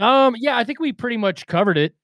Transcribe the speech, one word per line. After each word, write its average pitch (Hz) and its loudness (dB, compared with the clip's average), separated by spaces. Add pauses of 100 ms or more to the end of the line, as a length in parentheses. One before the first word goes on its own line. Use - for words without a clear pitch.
Um, 262 4
yeah, 262 -2
I 240 0
think 247 -8
we 311 -2
pretty 233 -6
much 196 -4
covered 175 2
it. 151 0